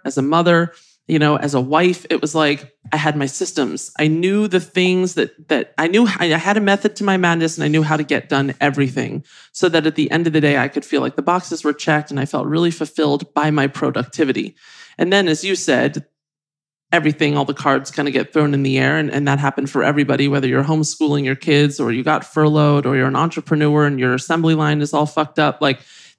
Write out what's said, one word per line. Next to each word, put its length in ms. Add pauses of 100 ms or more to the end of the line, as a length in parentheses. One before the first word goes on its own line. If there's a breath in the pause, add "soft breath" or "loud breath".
as 140
a 40
mother, 520 (340 soft breath)
you 100
know, 180
as 180
a 60
wife, 500
it 100
was 140
like, 400 (180)
I 40
had 200
my 100
systems. 720
I 80
knew 400
the 140
things 540
that, 340
that 280
I 120
knew, 180
I, 260
I 60
had 180
a 40
method 360
to 80
my 120
madness 400
and 80
I 40
knew 140
how 140
to 80
get 240
done 320
everything 640 (280 loud breath)
so 160
that 180
at 100
the 140
end 160
of 60
the 80
day, 180
I 100
could 160
feel 160
like 160
the 60
boxes 420
were 80
checked 380
and 100
I 40
felt 220
really 240
fulfilled 640
by 160
my 160
productivity. 880 (420 loud breath)
And 160
then, 140
as 180
you 120
said, 500 (840)
everything, 440
all 100
the 80
cards 360
kinda 200
get 220
thrown 220
in 80
the 160
air. 200
And, 120
and 160
that 120
happened 320
for 120
everybody, 460
whether 180
you're 180
homeschooling 600
your 100
kids 460
or 100
you 140
got 200
furloughed 600
or 100
you're 120
an 80
entrepreneur 680
and 120
your 160
assembly 400
line 280
is 120
all 120
fucked 320
up. 220
Like, 200 (380 loud breath)